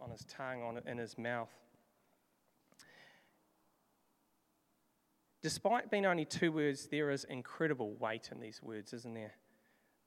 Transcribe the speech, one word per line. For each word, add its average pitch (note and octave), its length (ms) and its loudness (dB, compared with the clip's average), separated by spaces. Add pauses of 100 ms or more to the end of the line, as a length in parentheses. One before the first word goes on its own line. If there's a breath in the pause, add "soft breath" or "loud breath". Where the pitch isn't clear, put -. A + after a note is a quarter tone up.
on B2 100 -10
his A2 140 -12
tongue, C3 380 -6
on, A#2 220 -4
in A#2+ 120 -6
his A#2 200 -6
mouth. A#2+ 320 -2 (4000 loud breath)
Despite G#3 480 4
being G3+ 160 6
only F3 200 6
two E3 260 4
words, D3 360 2
there D3 220 2
is C#3 140 0
incredible B2+ 680 0
weight A2+ 360 -2
in - 120 -10
these A2 200 -12
words, G#2+ 300 -8
isn't A#2 220 -8
there? A2 220 -10 (720 soft breath)